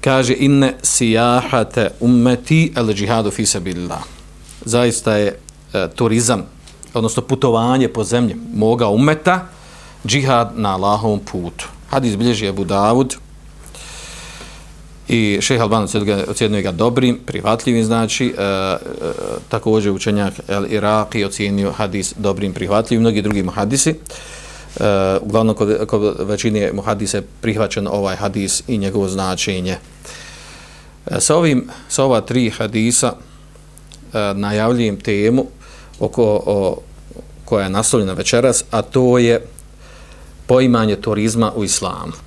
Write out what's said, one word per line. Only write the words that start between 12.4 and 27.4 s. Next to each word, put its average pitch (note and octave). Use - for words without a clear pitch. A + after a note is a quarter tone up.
Ebu G2
Davud G#2+
i G#2+
šejh A#2
Albani G#2+
ocjenjuje G#2
ga, G2
ocjenjuje G#2
ga F#2+
dobrim, A#2+
prihvatljivim, A2+
znači, A2+
e, G2
e, F#2+
također A2
učenjak G2+
El G2
Iraqi G#2+
ocjenio G2+
hadis G2
dobrim, G2+
prihvatljivim, G#2+
mnogi A2
drugi G2+
muhadisi. G#2
E, -
uglavnom, G#2+
kod, G#2+
kod G#2
većine G#2
muhadisa G2+
je G2